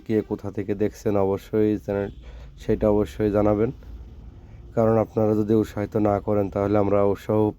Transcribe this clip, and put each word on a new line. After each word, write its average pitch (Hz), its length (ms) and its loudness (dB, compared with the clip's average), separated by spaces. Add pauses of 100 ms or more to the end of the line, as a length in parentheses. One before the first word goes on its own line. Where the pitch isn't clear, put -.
কে 110 100 0 (140)
কোথা 101 260 -6
থেকে 104 160 -4 (100)
দেখছেন, 104 320 -2 (120)
অবশ্যই 107 440 0 (140)
চ্যানেল, 101 260 -4 (520)
সেটা 107 320 0
অবশ্যই 104 420 0
জানাবেন, 107 340 2 (1040)
কারণ 113 180 4 (100)
আপনারা 110 360 0
যদি 107 220 2
উৎসাহিত 104 320 -4 (140)
না 101 60 4 (120)
করেন, 104 280 0
তাহলে 101 300 2
আমরা 98 140 2 (140)
উৎসাহ 107 260 -2 (200)